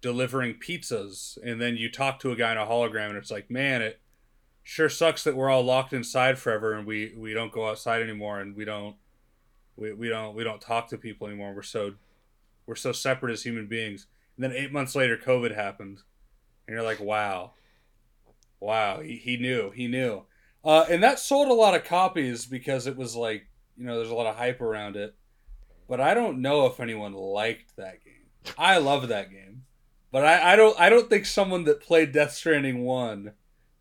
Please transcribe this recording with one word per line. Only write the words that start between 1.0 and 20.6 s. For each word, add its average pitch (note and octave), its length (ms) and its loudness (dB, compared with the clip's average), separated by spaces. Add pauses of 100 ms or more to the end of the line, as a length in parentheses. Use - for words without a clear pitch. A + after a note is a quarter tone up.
And A#2 200 -8
then A#2+ 160 -2
you A#2 120 -4
talk C3+ 300 -4
to C3 100 -2
a A#2+ 60 -6
guy A2+ 160 0
in A2 60 -2
a G#2 80 -2
hologram, A2 420 -2
and G#2 80 -8
it's G2 140 -12
like, G#2 200 -10
"Man, C3 300 -2
it A2 200 -6 (600)
sure D#3 280 0
sucks D#3+ 340 0
that D3 100 0
we're C3 140 0
all C3 140 4
locked B2+ 320 0
inside B2+ 440 0
forever, A2 360 -2
and G#2+ 120 -10
we, G#2+ 300 -8
we A2 160 -12
don't A2 200 -6
go A2 180 -4
outside A2+ 320 -2
anymore, G#2 360 -8
and G2 160 -12
we G#2 120 -10
don't, G#2 300 -10 (800)
we, G#2+ 180 -10
we A#2 160 -8
don't, A2 240 -8
we A2+ 100 -8
don't A2 160 -8
talk A#2 280 -4
to A#2 100 -10
people G#2+ 280 -14
anymore. G2+ 280 -12
We're G2+ 80 -14
so, G2+ 320 -6 (720)
we're A#2 80 -12
so B2 180 -6
separate B2+ 400 -4
as G#2+ 120 -10
human A#2 220 -8
beings." G#2+ 420 -10 (280)
And B2+ 80 -6
then C3 80 -4
eight C3+ 200 -6
months C#3 220 -4
later, B2+ 220 2
covid A#2+ 380 0
happened, G2+ 460 -8 (680)
and A2 80 -12
you're A#2 100 -6
like, A2 160 -4
"Wow, G2+ 520 -4 (1080)
wow, G#2 400 -2
he, A#2 160 -12
he B2 200 -6
knew, A#2+ 340 -2
he B2 160 -8
knew." A#2+ 380 -4 (400)